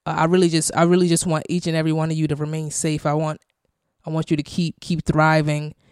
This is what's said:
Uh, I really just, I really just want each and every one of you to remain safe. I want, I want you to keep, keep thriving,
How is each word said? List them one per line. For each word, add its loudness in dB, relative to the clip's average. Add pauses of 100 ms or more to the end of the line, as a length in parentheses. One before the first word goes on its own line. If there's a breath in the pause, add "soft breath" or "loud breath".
Uh, -6
I 2
really 4
just, 0
I 4
really 4
just 0
want -2
each -4
and -2
every 0
one -2
of -4
you 0
to -4
remain -6
safe. -4
I 0
want, -4 (640)
I -10
want -4
you 2
to -2
keep, -4
keep -4
thriving, 2 (180)